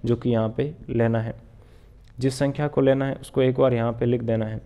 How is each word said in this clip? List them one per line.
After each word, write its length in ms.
जो 120
कि 140
यहाँ 260
पे 180
लेना 320
है। 140
जिस 200
संख्या 300
को 120
लेना 260
है 80
उसको 280
एक 180
बार 140
यहाँ 180
पे 140
लिख 160
देना 240
है। 200